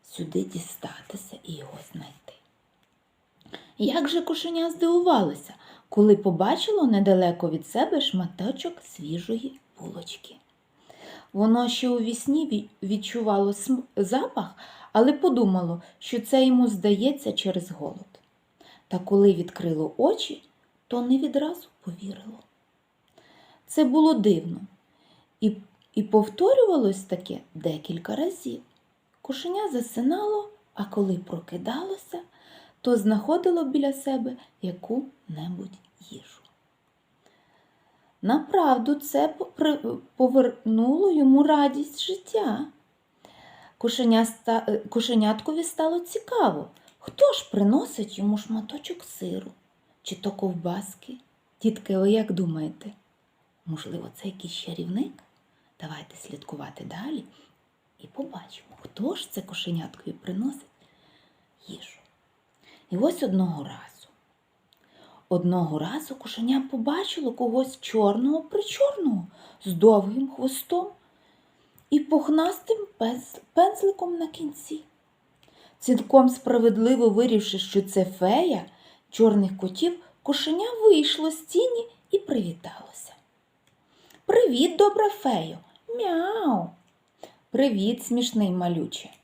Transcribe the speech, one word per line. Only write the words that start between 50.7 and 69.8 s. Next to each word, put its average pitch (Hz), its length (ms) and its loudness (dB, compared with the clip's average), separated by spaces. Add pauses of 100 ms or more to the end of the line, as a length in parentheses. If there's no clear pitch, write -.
Дітки, 220 360 -2
ви 196 140 4
як 214 200 2
думаєте? 165 600 -4 (760)
Можливо, - 500 -10
це - 120 -12
якийсь 190 260 -12
чарівник? 175 720 -8 (580)
Давайте 151 340 -16
слідкувати 143 680 -16
далі 240 380 -10 (760)
і - 80 -20
побачимо, - 600 -16 (120)
хто 285 340 -8
ж - 160 -14
це 196 100 -10
кошеняткові 170 720 -10
приносить 208 560 -8 (960)
їжу. - 320 -18 (920)
І 180 80 -6
ось 285 260 0
одного 180 400 0
разу. - 440 -18 (1200)
Одного 175 500 0
разу 254 360 -8
кошеня 262 560 -2
побачило 285 600 -4
когось 254 480 -2
чорного-причорного 285 1500 0 (380)
з 190 80 -4
довгим 208 540 4